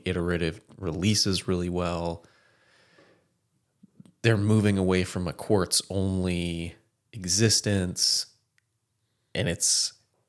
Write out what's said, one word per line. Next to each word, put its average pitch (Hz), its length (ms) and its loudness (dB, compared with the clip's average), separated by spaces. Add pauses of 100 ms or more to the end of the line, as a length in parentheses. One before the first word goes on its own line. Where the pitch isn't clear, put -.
iterative 85 540 -2 (180)
releases 92 720 0
really 90 220 -2
well. 85 560 -4 (2000)
They're 113 140 6
moving 104 400 4
away 92 260 2
from 90 240 -4
a 76 60 -4
quartz-only 92 1400 -2 (380)
existence, 98 1120 0 (1080)
and - 140 -2
it's - 460 0 (360)